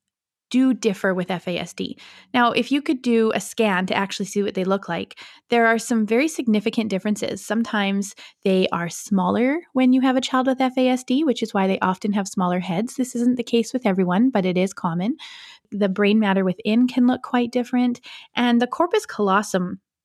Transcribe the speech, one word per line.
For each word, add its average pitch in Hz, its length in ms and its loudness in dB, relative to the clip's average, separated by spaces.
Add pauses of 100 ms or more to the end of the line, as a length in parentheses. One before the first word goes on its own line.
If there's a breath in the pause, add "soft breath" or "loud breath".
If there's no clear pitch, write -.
(500)
do 262 240 2
differ 196 400 0
with 180 160 -4
F 180 200 -6
A 175 80 -4
S 170 160 -8
D. - 260 -10 (340 loud breath)
Now, 240 200 4
if - 180 -2
you 277 100 2
could 277 200 -2
do 226 340 2
a - 60 0
scan 190 460 0
to 208 60 -2
actually 196 340 -4
see 202 140 -4
what 202 120 -4
they 185 100 -2
look 196 240 -2
like, 175 320 -8 (300 loud breath)
there 233 160 4
are 226 120 4
some 226 280 0
very 240 240 2
significant 220 600 -2
differences. 196 560 -4
Sometimes 202 680 -2 (300 loud breath)
they 190 240 4
are 170 180 -2
smaller 202 720 0 (140)
when 254 180 4
you 262 80 4
have 254 160 2
a 262 60 2
child 254 260 0
with 262 140 0
F 254 160 0
A 254 100 2
S 254 160 0
D, 269 220 0
which 240 180 0
is 214 100 -8
why 190 140 2
they 190 120 0
often 185 340 -2
have 196 160 -2
smaller 180 320 0
heads. 185 340 -4
This 254 180 -4
isn't 240 220 2
the 247 80 -6
case 233 300 0
with 254 120 -4
everyone, 190 440 2
but 208 160 0
it 180 120 0
is 190 140 0
common. 185 460 -4 (540 loud breath)
The 202 180 0
brain 202 280 2
matter 196 280 2
within 214 420 2
can 247 200 2
look 247 160 0
quite 240 280 0
different. 247 480 0 (340 loud breath)
And 240 280 2
the 247 60 0
corpus 349 380 0
callosum 190 760 0 (240)